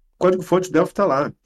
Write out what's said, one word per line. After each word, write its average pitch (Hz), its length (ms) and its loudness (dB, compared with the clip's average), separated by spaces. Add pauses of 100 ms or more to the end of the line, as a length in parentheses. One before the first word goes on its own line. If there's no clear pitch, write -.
(160)
O - 20 -20
código-fonte 185 520 0
do - 40 -4
Delphi 175 220 0
tá 202 100 0
lá. 139 260 0 (140)